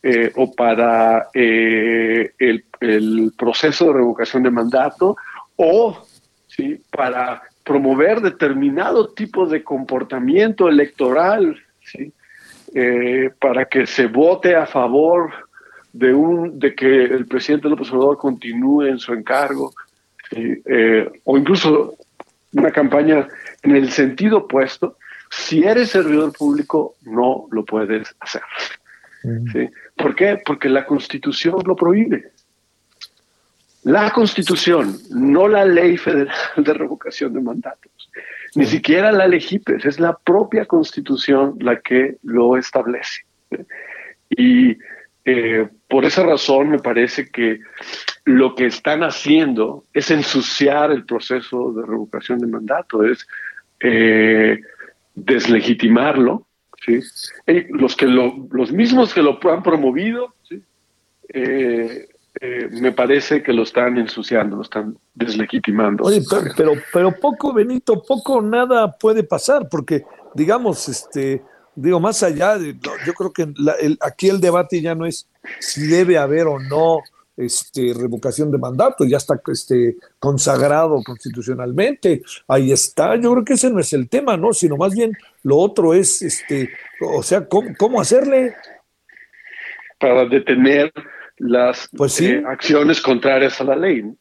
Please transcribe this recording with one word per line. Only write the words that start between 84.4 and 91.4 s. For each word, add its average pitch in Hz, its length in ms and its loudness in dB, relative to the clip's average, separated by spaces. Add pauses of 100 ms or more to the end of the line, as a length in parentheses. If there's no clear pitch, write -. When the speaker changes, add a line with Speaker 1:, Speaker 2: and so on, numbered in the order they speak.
Speaker 2:
Sino 151 240 -2
más 190 180 -2
bien 226 220 -2 (260)
lo 139 140 2
otro 175 380 2
es, 185 280 2
este, 139 480 -6 (300)
o 156 220 -4
sea, 180 240 0
¿cómo, 220 320 -2
cómo 226 220 2
hacerle? 262 540 2 (1400)
Speaker 1:
Para 127 280 4
detener 135 640 2 (460)
las, 123 580 0